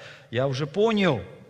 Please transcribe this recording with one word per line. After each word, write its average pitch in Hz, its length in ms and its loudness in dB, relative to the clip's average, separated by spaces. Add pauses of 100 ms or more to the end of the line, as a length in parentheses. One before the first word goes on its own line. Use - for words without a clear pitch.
(300)
Я 127 180 0
уже 139 180 -2
понял». 190 560 2 (280)